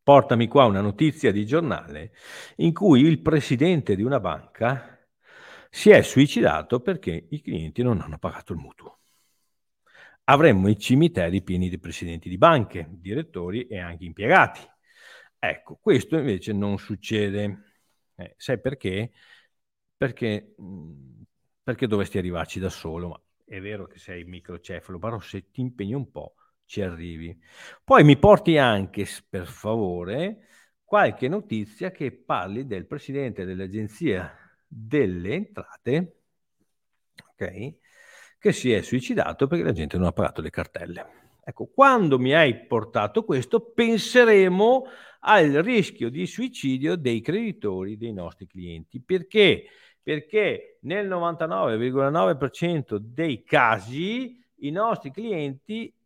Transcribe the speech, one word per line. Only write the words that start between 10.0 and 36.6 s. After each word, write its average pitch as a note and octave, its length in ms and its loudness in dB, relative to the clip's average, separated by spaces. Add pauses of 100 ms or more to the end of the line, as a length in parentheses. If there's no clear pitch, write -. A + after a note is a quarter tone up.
Avremmo C3 460 6
i G#2 80 4
cimiteri G2 640 2
pieni F2+ 260 -2
di F2 80 -8
presidenti E2+ 520 -12
di F2+ 80 -8
banche, A2 520 2
direttori F#2+ 800 -10
e G#2 120 -12
anche F2 260 -14
impiegati. A2+ 560 2 (760)
Ecco, - 420 -8
questo D#3+ 380 0
invece A2+ 340 -4
non G2+ 280 -4
succede. G2+ 960 -6 (420)
Eh, - 220 -18
sai B2 220 -6
perché? G#2 520 -6 (840)
Perché, A#2+ 640 -6
mm, D2+ 600 -20 (420)
perché B2 240 -4
dovresti G#2 300 -2
arrivarci F2 420 -6
da F#2 100 -4
solo, E2+ 400 -10
ma - 120 -16 (240)
è G2 160 -18
vero G2+ 240 -12
che - 140 -20
sei F2+ 240 -16
microcefalo, F2+ 720 -16
però A2 220 -8
se - 320 -14
ti - 100 -8
impegni B2 320 -8
un C#3 160 -8
po' - 260 -16 (360)
ci G#2 100 -8
arrivi. E2+ 560 -10 (460)
Poi B3+ 220 8
mi C#3+ 120 8
porti F3 400 6
anche, G2+ 460 0
s-, - 240 -12
per F#2 180 -10
favore, G#2+ 1000 -6 (380)
qualche C#3+ 420 0
notizia F3 640 -8
che C#3+ 220 -10
parli A2 520 -8
del F#2+ 220 -10
presidente C3+ 560 -8
dell'Agenzia F#2+ 920 -6 (320)
delle A2 680 -4
Entrate, E3+ 880 -6 (1120)